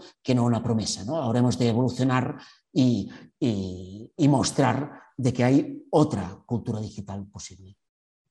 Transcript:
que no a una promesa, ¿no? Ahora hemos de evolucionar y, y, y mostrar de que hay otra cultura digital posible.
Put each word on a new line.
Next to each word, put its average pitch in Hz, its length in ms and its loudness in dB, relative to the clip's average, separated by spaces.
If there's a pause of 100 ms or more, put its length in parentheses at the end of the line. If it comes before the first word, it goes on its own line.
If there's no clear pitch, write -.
(220)
que 127 140 2
no 120 80 4
a - 20 2
una 117 180 2
promesa, 110 420 -2
¿no? 139 100 -4
Ahora 123 240 0
hemos 123 180 2
de 120 120 2
evolucionar 127 680 0 (360)
y, 120 360 2 (300)
y, 95 800 -4
y 143 100 4
mostrar 127 640 2 (240)
de 123 180 0
que 123 120 0
hay 139 460 2
otra 98 540 0
cultura 110 360 -6
digital 101 460 -10
posible. 95 500 -20 (540)